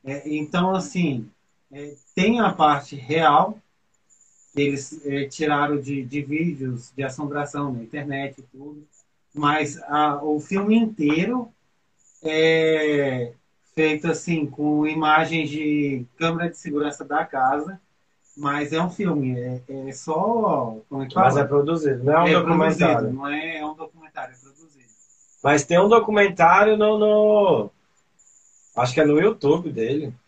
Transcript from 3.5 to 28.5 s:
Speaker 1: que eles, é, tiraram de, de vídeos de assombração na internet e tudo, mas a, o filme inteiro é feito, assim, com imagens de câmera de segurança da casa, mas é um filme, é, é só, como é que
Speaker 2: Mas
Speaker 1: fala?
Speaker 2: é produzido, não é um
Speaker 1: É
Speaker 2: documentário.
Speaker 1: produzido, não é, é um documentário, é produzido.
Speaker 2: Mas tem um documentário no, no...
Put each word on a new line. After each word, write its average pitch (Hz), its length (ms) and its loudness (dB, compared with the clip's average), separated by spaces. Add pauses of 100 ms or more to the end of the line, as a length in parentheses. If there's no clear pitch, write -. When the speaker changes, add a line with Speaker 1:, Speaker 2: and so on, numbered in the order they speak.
Speaker 1:
que 143 100 -4
eles, 143 440 -6
é, 139 220 -4
tiraram 147 520 -2
de, 135 240 -8
de 139 180 -8
vídeos 135 760 -6
de 139 80 -8
assombração 143 680 -8
na 117 100 -10
internet 139 580 -10
e - 40 -20
tudo, 147 420 -20 (480)
mas 147 500 -2
a, 147 400 0
o 151 160 -2
filme 208 360 0
inteiro 214 760 0 (680)
é 156 1120 0 (400)
feito, 156 340 0
assim, 156 380 -2
com 151 400 -2
imagens 156 640 0
de 147 560 -4 (100)
câmera 165 340 -2
de - 80 -20
segurança 147 460 -6
da 147 220 -4
casa, 160 540 -2 (560)
mas 147 360 -4
é 160 100 0
um 180 80 -2
filme, 143 500 -2
é, 127 220 -8 (260)
é 131 40 -12
só, 160 840 -2 (100)
como 135 140 -8
é 131 40 -6
que - 80 -14
Speaker 2:
Mas 139 220 4
Speaker 1:
fala? 143 60 4
Speaker 2:
é - 20 2
produzido, 143 600 0
não 147 100 4
é 165 100 4
um 170 40 4
Speaker 1:
É - 20 4
Speaker 2:
documentário. 165 800 2
Speaker 1:
produzido, 123 40 -4
não 139 140 -8
é, 156 320 -6
é 151 80 -8
um 156 80 -10
documentário, 156 600 -16
é 127 40 -20
produzido. 139 540 -20 (500)
Speaker 2:
Mas 147 220 2
tem 170 160 4
um 202 80 6
documentário 208 880 6
no, 214 220 2
no... 208 720 4 (1040)